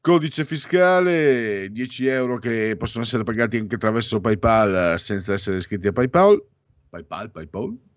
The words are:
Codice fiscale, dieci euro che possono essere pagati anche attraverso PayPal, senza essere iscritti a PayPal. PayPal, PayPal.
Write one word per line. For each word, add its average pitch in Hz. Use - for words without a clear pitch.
Codice 156
fiscale, 156
dieci 127
euro 127
che 110
possono -
essere 113
pagati 117
anche 107
attraverso 110
PayPal, 98
senza 98
essere 98
iscritti 98
a 98
PayPal. 175
PayPal, 87
PayPal. 98